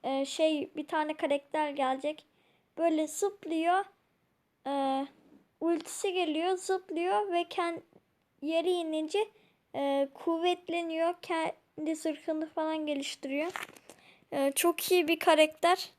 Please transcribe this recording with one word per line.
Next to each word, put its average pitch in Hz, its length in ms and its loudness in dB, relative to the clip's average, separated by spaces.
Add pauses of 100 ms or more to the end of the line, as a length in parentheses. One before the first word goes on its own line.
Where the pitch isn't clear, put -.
E, 269 220 -2
şey, 311 500 0
bir 294 120 -6
tane 302 260 0
karakter 302 560 0
gelecek. 277 560 -2 (520)
Böyle 320 300 2
zıplıyor. 349 800 0 (840)
E, 269 380 0 (540)
ultisi 339 540 -2
geliyor, 349 440 0
zıplıyor 370 760 -2
ve 349 100 2
kend-, 339 400 -4 (600)
yere 330 300 0
inince, 330 560 -2 (480)
e, 277 380 0
kuvvetleniyor. 339 1080 -2
Kendi 320 760 -4
zırhını 311 520 -4
falan 311 380 -4
geliştiriyor. 285 680 -4 (800)
E, 277 200 2
çok 339 400 0
iyi 349 160 4
bir 330 120 2
karakter. 320 800 4